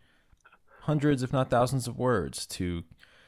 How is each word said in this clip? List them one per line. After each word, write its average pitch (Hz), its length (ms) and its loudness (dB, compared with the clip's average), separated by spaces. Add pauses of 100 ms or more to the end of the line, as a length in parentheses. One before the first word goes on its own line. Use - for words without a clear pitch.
(840)
hundreds, 147 380 2
if 123 100 -4
not 127 160 0
thousands 127 380 2
of 113 100 -8
words 104 480 0
to 87 380 -4 (440)